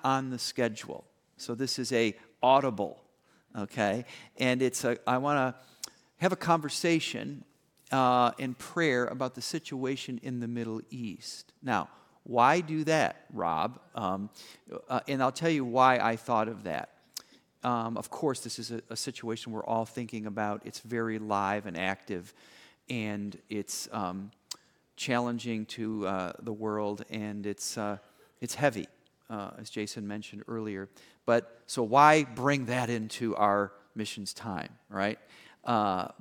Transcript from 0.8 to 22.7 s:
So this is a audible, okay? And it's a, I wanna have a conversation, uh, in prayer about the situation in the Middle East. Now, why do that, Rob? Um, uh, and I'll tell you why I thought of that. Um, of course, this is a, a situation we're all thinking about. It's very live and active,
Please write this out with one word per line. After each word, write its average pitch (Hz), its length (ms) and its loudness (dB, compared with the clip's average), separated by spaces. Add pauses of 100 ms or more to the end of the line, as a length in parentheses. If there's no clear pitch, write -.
So - 180 -6
this 127 240 -2
is 127 140 -4
a 113 200 4 (300)
audible, 123 580 4 (560)
okay? 104 460 0 (340)
And 127 240 2
it's 127 220 2
a, 120 140 2 (100)
I 123 120 4
wanna 135 360 2 (600)
have 185 160 2
a - 40 -2
conversation, 151 1080 0 (440)
uh, 123 480 6
in 127 160 -4
prayer 131 520 2
about 127 280 -4
the 123 80 -12
situation 131 800 -6
in 123 180 -6
the 117 60 -4
Middle 117 420 -4
East. - 640 -10 (100)
Now, 110 240 0 (360)
why 123 360 6
do 156 240 -2
that, 151 480 2
Rob? 92 480 0 (160)
Um, 98 340 -2 (600)
uh, 127 180 0
and 135 160 0
I'll 131 80 4
tell 165 180 0
you 151 140 2
why 127 360 6
I 117 180 2
thought 110 320 2
of 104 160 -8
that. 80 240 -4 (760)
Um, 117 340 -2
of - 120 -8
course, 139 320 -2
this - 180 -10
is 110 120 -10
a, 113 180 -8
a 113 60 -10
situation 117 560 -6
we're 107 120 -4
all 113 220 0
thinking 113 400 -8
about. 104 400 -2
It's - 140 -12
very 113 380 -2
live 104 480 0
and 90 120 -8
active, 95 560 -4 (560)